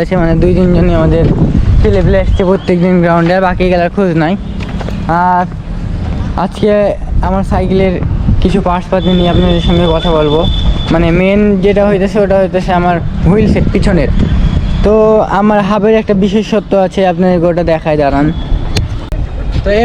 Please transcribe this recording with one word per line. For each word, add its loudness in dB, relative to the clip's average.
আছে, -4
মানে 2
দুই 2
তিনজনই 2
আমাদের 2
ছেলে 4
পেলে 2
এসছে 2
প্রত্যেক 0
দিন 2
গ্রাউন্ডে, 2
আর 0
বাকি -2
গেলার 0
খোঁজ 0
নাই। 0
আর 0
আজকে -2
আমার -2
সাইকেলের 0
কিছু 0
পার্টসপাতি -2
নিয়ে 2
আপনাদের 2
সঙ্গে 2
কথা -2
বলবো। 0
মানে 0
মেন 2
যেটা 2
হইতেছে -2
ওটা 0
হইতেছে -2
আমার 0
হুইল 2
সেট 0
পিছনের। 0
তো 2
আমার 2
হাবের 0
একটা -2
বিশেষত্ব -2
আছে, -2
আপনাদেরকে 0
ওটা 0
দেখায় -2
দাঁড়ান। 0
তো -2